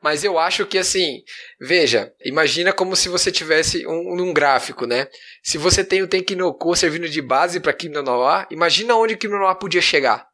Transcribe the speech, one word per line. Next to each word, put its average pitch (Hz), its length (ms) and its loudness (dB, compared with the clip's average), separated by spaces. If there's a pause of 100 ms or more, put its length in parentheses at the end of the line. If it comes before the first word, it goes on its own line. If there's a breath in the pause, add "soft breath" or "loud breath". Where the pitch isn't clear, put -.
Mas 151 220 0
eu 185 160 0
acho 185 260 0
que, 190 140 -2
assim, 180 420 -2 (400 loud breath)
veja, 127 500 2 (140)
imagina 156 480 0
como 185 220 -2
se 185 120 0
você 175 240 -2
tivesse 160 540 0
um, 175 340 -6
um 180 140 -2
gráfico, 135 540 0
né? 123 200 -2 (360 loud breath)
Se - 160 -4
você 180 240 2
tem 190 180 0
o 190 60 -2
Tenki 185 280 -2
no 180 200 0
Ko 170 200 0
servindo 165 320 0
de 151 140 -4
base 156 380 0
pra 156 120 0
Kimi 156 220 -8
no 147 80 -4
Na 127 160 0
wa, 156 320 2
imagina 170 460 2
onde 226 180 2
o 214 40 -6
Kimi 208 180 -6
no 196 60 -2
Na 196 60 2
wa 185 80 2
podia 180 260 -2
chegar. 135 520 2